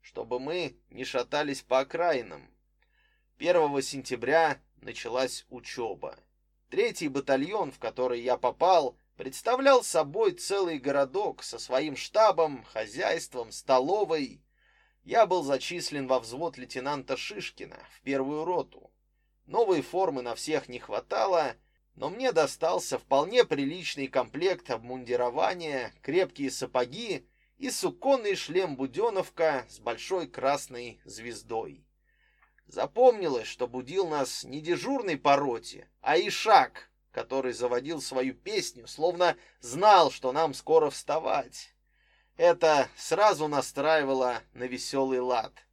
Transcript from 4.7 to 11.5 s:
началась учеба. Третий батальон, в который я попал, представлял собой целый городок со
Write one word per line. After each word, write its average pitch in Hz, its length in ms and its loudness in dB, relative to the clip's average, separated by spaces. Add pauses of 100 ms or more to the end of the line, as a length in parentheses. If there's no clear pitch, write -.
началась 120 720 -6
учеба. 113 640 -10 (520)
Третий 185 380 -2
батальон, 143 640 -2
в - 80 -20
который 123 400 -2
я 120 160 0
попал, 160 600 2 (180)
представлял 254 680 4
собой 175 500 0
целый 180 460 -2
городок 139 640 -2
со - 180 -12